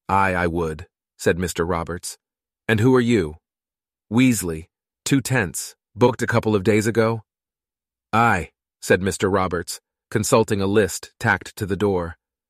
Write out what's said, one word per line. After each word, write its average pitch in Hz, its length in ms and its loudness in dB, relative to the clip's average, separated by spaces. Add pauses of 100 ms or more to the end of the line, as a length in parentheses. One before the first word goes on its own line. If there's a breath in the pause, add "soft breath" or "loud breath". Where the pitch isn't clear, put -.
"Aye, 95 240 2
I 90 140 0
would," 80 400 -6 (300)
said 90 200 0
Mister 87 260 -4
Roberts. 85 540 -6 (500)
"And 110 120 2
who 131 160 4
are 123 180 2
you?" 80 240 0 (720)
"Weasley. 95 580 0 (360)
Two 139 160 0
tents. 110 540 -4 (200)
Booked 120 280 2
a 107 40 -4
couple 110 280 0
of 95 80 0
days 107 240 2
ago?" 113 360 0 (880)
"Aye," 107 400 2 (300)
said 92 220 2
Mister 98 260 -2
Roberts, 92 520 -4 (280)
consulting 110 520 0
a 98 40 -2
list 98 540 0
tacked - 380 -2
to 104 100 -8
the 95 80 -2
door. 87 420 -2 (320)